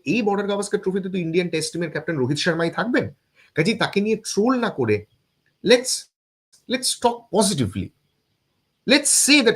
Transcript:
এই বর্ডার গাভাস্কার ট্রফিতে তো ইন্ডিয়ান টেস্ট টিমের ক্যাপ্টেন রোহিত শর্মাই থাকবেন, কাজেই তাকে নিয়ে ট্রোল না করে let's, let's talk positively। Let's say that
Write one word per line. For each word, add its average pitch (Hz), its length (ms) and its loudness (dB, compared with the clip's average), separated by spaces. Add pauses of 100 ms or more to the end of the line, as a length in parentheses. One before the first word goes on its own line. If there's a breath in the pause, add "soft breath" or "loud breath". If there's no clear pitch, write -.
এই 214 180 -2
বর্ডার 202 240 -2
গাভাস্কার 202 340 -4
ট্রফিতে 190 280 -4
তো 185 80 -6
ইন্ডিয়ান 175 320 -2
টেস্ট 156 240 -4
টিমের 165 180 -4
ক্যাপ্টেন 160 260 -6
রোহিত 135 220 0
শর্মাই 165 320 0
থাকবেন, 233 400 -2 (440 soft breath)
কাজেই 180 200 0
তাকে 180 260 -2
নিয়ে 214 160 0
ট্রোল 240 440 0
না 214 100 -2
করে 107 360 0 (580)
let's, 247 240 4 (840)
let's 254 180 -2 (140)
talk 233 360 0
positively। 139 500 0 (1000)
Let's 285 400 4
say 277 180 6
that 220 100 4